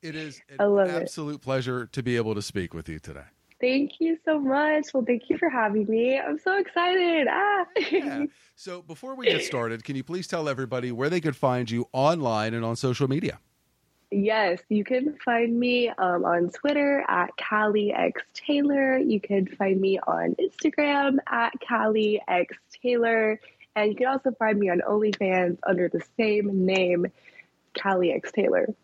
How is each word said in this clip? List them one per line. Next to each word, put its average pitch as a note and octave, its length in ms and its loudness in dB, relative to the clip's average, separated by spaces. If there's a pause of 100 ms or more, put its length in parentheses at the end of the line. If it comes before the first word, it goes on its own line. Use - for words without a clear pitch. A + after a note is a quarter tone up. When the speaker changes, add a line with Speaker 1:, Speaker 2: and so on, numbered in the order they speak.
Speaker 1:
It D#3+ 140 -12
is D#3 340 -12
an C#3+ 120 -20
Speaker 2:
I - 20 2
love G3+ 240 4
it. F3 140 -4
Speaker 1:
absolute D3+ 400 -8
pleasure B2+ 460 -4
to - 140 -8
be B2 140 0
able A2 180 0
to G2+ 80 -4
speak F#2 320 -6
with E2 140 -10
you D#2+ 120 -10
today. C#2+ 260 -18 (340)
Speaker 2:
Thank C4+ 400 -2
you E4 240 0
so D#4 160 0
much. D4 540 0
Well, C4 120 0
thank A#3+ 240 -2
you D#4+ 80 2
for E4+ 120 0
having G#3+ 380 0
me. A#3 300 2
I'm D4 220 -4
so F#4+ 180 0
excited. F4 720 2
Ah. G4 420 0
<laughs> F#4 200 -2
Speaker 1:
Yeah. C#4+ 340 -2 (300)
So F3+ 260 -14
before B3+ 340 -14
we B3+ 100 -6
get E3 180 2
started, A#2 400 -4
can C#3 140 -6
you C3 80 -8
please F3 200 -8
tell E3 220 -4
everybody B2+ 460 -4
where C3 160 -2
they F3+ 100 0
could D3+ 160 -2
find B2 340 0
you A#2 220 -2
online C3 640 2
and A#2 100 -4
on A2+ 140 -2
social C3 320 0
media? - 300 -4 (720)
Speaker 2:
Yes, G3+ 600 2
you G#3 160 2
can C4+ 400 -2
find A#3 340 2
me, B3 300 2
um, F3+ 340 0
on F3 280 2
Twitter C#4+ 580 0
at F3+ 260 0
Callie G#3+ 560 0
X - 300 -2 (120)
Taylor. C#4 640 2
You B3 220 2
can F#3+ 280 0
find F#3+ 340 0
me F#3+ 180 2
on E3+ 400 0
Instagram C#4+ 800 2 (120)
at A#3 220 0 (160)
Callie A3 580 2
X F3+ 300 0 (260)
Taylor. A3+ 600 2 (340)
And G#3+ 160 2
you G3+ 60 -4
can B3+ 100 2
also C4 240 0
find A3 260 0
me G3+ 120 2
on F3+ 180 2
OnlyFans F#3+ 680 2 (100)
under F3+ 220 2
the E3+ 120 -2 (140)
same G3+ 500 2
name, F3+ 420 2 (680)
Callie F3+ 360 2
X - 180 -6
Taylor. F#3 340 2 (180)